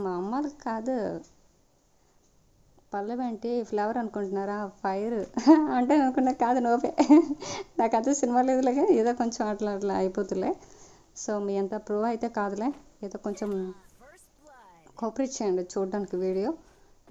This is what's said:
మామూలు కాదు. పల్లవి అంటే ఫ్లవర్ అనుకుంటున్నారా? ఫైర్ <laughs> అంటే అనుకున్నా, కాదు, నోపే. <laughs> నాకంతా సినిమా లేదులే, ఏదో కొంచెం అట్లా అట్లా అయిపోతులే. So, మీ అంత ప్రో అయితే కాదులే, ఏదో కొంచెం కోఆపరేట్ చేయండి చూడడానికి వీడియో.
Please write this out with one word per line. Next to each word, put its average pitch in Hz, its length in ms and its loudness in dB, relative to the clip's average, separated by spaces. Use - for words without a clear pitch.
మామూలు 202 560 -4
కాదు. 233 380 -4
పల్లవి 220 340 -6
అంటే 233 280 -6
ఫ్లవర్ 214 340 -2
అనుకుంటున్నారా? 202 600 -4
ఫైర్ 208 400 -4
<laughs> 285 420 6
అంటే 247 180 2
అనుకున్నా, 262 380 2
కాదు, 247 260 2
నోపే. 240 380 2
<laughs> 302 840 4
నాకంతా 233 340 2
సినిమా 247 280 2
లేదులే, 262 320 2
ఏదో 233 220 4
కొంచెం 233 340 -4
అట్లా 208 240 -2
అట్లా 196 240 -2
అయిపోతులే. 190 560 -2
So, - 240 -8
మీ 196 180 -4
అంత 196 180 -4
ప్రో 208 160 -2
అయితే 233 260 -4
కాదులే, 208 400 -4
ఏదో 202 160 -12
కొంచెం 208 300 -6
కోఆపరేట్ 247 400 -4
చేయండి 185 280 0
చూడడానికి 190 540 -4
వీడియో. 190 340 0